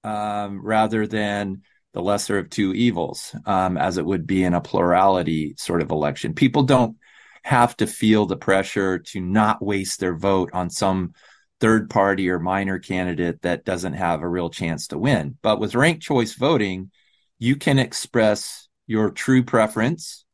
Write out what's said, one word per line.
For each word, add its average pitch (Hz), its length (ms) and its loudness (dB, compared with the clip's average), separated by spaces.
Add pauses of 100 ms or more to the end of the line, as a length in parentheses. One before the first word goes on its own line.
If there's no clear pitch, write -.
um, 104 600 -6
rather 110 420 2
than 104 560 -2 (300)
the 87 100 -6
lesser 101 360 0
of 85 120 -6
two 95 240 0
evils, 95 640 -2 (100)
um, 92 300 2
as 87 220 0
it 78 60 -2
would 85 220 -2
be 95 160 2
in 87 120 2
a 85 60 2
plurality 87 960 2
sort 87 220 -2
of 76 120 -2
election. 76 420 -2
People 139 300 2
don't 127 320 2 (460)
have 123 320 4
to 104 120 0
feel 107 400 2
the 90 100 -2
pressure 95 600 0
to - 200 -10
not 104 460 2
waste 98 340 -2
their 90 160 -2
vote 95 380 0
on 90 160 -4
some 92 460 -2 (440)
third 110 300 2
party 98 400 2
or 90 100 0
minor 95 400 -2
candidate 87 640 -4
that 87 220 -4
doesn't 90 300 -4
have 85 260 -2
a 85 80 -6
real 85 220 -4
chance 82 380 -6
to 73 100 -8
win. 87 420 0
But 107 180 0
with 107 160 -4
ranked 160 280 2
choice 120 320 0
voting, 104 560 -2 (480)
you 127 180 2
can 139 220 2
express - 880 0 (180)
your 107 240 0
true 127 320 0
preference 113 920 0